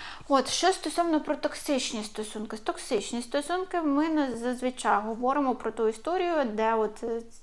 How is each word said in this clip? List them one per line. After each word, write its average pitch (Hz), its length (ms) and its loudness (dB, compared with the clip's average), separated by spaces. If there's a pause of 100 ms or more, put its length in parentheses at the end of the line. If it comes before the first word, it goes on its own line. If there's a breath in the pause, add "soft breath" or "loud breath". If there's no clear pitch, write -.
(280 loud breath)
От, 254 200 4
що 359 240 4
стосовно 330 480 2
про 302 160 -2
токсичні 262 680 -2
стосунки. 214 520 -8
Токсичні 240 640 -2
стосунки 339 600 -2
ми 294 260 4
на-, 277 280 2
зазвичай 247 680 2
говоримо 247 520 2
про 240 160 -4
ту 220 180 2
історію, 330 560 0
де 220 300 2
от, 214 300 0
е, 226 180 -2 (200)